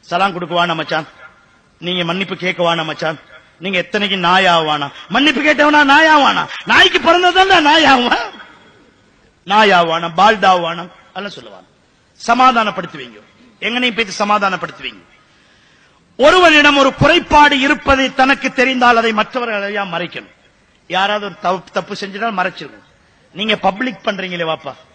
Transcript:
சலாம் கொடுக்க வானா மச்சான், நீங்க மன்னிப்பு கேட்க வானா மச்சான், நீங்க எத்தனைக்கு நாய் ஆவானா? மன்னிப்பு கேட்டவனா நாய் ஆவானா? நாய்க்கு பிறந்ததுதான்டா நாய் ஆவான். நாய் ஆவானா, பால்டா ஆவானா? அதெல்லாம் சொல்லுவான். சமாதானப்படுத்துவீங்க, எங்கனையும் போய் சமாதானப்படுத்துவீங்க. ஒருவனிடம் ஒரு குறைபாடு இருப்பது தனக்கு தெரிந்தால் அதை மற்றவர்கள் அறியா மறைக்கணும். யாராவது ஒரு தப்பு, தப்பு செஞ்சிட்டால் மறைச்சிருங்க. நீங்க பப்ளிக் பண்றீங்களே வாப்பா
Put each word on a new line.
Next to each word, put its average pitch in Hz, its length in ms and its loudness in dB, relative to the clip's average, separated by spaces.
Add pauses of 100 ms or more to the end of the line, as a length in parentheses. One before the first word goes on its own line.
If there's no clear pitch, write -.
(100)
சலாம் 185 260 -2
கொடுக்க 175 220 -8
வானா 170 220 0
மச்சான், 156 260 -6 (800)
நீங்க 180 240 -4
மன்னிப்பு 185 240 -6 (100)
கேட்க 180 240 -6
வானா 165 220 -2
மச்சான், 156 280 -8 (440)
நீங்க 185 220 -4
எத்தனைக்கு 202 320 -4 (120)
நாய் 185 260 4
ஆவானா? 151 320 -2 (280)
மன்னிப்பு 285 320 0
கேட்டவனா 294 340 2 (120)
நாய் 311 220 4
ஆவானா? 214 280 2 (280)
நாய்க்கு 359 360 4
பிறந்ததுதான்டா 359 520 4 (100)
நாய் 320 260 4
ஆவான். 247 300 -2 (1300)
நாய் 208 260 4
ஆவானா, 170 300 0 (100)
பால்டா 196 380 4
ஆவானா? 170 280 -6 (280)
அதெல்லாம் 185 260 -14
சொல்லுவான். 101 280 -20 (540)
சமாதானப்படுத்துவீங்க, 196 1000 -2 (480)
எங்கனையும் 240 320 -4
போய் 202 240 -6
சமாதானப்படுத்துவீங்க. 175 800 -4 (1160)
ஒருவனிடம் 302 640 6
ஒரு 262 80 4 (100)
குறைபாடு 294 560 4 (100)
இருப்பது 277 380 0 (160)
தனக்கு 262 280 2 (120)
தெரிந்தால் 247 400 2
அதை 226 200 -2
மற்றவர்கள் 214 460 -6
அறியா 202 180 -6 (100)
மறைக்கணும். 151 420 -10 (540)
யாராவது 202 380 -2
ஒரு 170 160 -14
தப்பு, 180 320 -4
தப்பு 196 240 -8
செஞ்சிட்டால் 196 380 -8
மறைச்சிருங்க. 156 420 -8 (580)
நீங்க 214 160 -4 (120)
பப்ளிக் 202 400 -6
பண்றீங்களே 185 440 -6
வாப்பா 143 220 -8 (220)